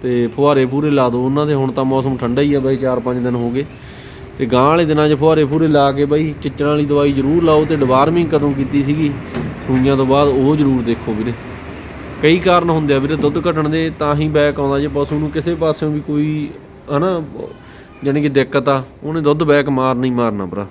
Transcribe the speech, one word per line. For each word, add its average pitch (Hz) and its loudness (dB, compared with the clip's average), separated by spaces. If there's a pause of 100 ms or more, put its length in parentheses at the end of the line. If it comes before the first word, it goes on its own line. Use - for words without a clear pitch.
ਤੇ 120 0
ਫੁਹਾਰੇ 139 2
ਫੂਰੇ 147 -2
ਲਾ 131 2
ਦਿਓ 123 -2
ਉਹਨਾਂ 139 0
ਦੇ, 151 0
ਹੁਣ 135 0
ਤਾਂ 131 -2
ਮੌਸਮ 131 0
ਠੰਡਾ 123 -2
ਹੀ 147 2
ਆ 139 2
ਬਾਈ, 131 0
ਚਾਰ 127 -2
ਪੰਜ 123 -4
ਦਿਨ 123 0
ਹੋ 120 -2
ਗਏ। 135 -4 (720)
ਤੇ 135 -2
ਗਾਂਹ 127 4
ਵਾਲੇ 165 4
ਦਿਨਾਂ 151 2
'ਚ 151 4
ਫੁਹਾਰੇ 156 4
ਫੂਰੇ 156 0
ਲਾ 143 4
ਕੇ 143 0
ਬਾਈ 151 0
ਚਿੱਚੜਾਂ 143 -2
ਵਾਲੀ 147 0
ਦਵਾਈ 143 2
ਜ਼ਰੂਰ 139 2
ਲਾਓ, 156 4
ਤੇ 156 0
ਡਿਵਾਰਮਿੰਗ 147 2
ਕਦੋਂ 143 0
ਕੀਤੀ 139 -2
ਸੀਗੀ 147 0 (540)
ਸੂਈਆਂ 131 2
ਤੋਂ 131 2
ਬਾਅਦ, 143 4
ਉਹ 139 2
ਜ਼ਰੂਰ 135 2
ਦੇਖੋ 117 -4
ਵੀਰੇ। 113 -4 (920)
ਕਈ 160 4
ਕਾਰਨ 175 2
ਹੁੰਦੇ 151 2
ਆ 135 2
ਵੀਰੇ 147 -2
ਦੁੱਧ 147 0
ਘਟਣ 156 -2
ਦੇ, 160 -2
ਤਾਂ 147 0
ਹੀ 156 0
ਬੈਕ 147 2
ਆਉਂਦਾ। 139 0
ਜੇ 147 -2
ਪਸ਼ੂ 143 -2
ਨੂੰ 151 -2
ਕਿਸੇ 160 -2
ਪਾਸਿਓਂ 156 -2
ਵੀ 151 -4
ਕੋਈ, 151 -2 (480)
ਹਨਾ, 175 -2 (840)
ਜਾਣੀ 143 0
ਕਿ 147 0
ਦਿੱਕਤ 135 0
ਆ, 135 0 (180)
ਉਹਨੇ 156 -4
ਦੁੱਧ 147 0
ਬੈਕ 147 2
ਮਾਰਨਾ 131 0
ਹੀ 127 0
ਮਾਰਨਾ 110 -2
ਭਰਾ 98 -8